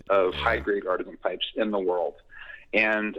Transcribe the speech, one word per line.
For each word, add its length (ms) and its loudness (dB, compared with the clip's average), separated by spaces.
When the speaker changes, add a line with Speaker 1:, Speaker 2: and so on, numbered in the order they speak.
Speaker 1:
of 240 4
Speaker 2:
Yeah. 60 -6
Speaker 1:
high-grade 460 0
artisan 320 -4
pipes 280 -4
in 140 0
the 80 0
world, 360 0
and 460 2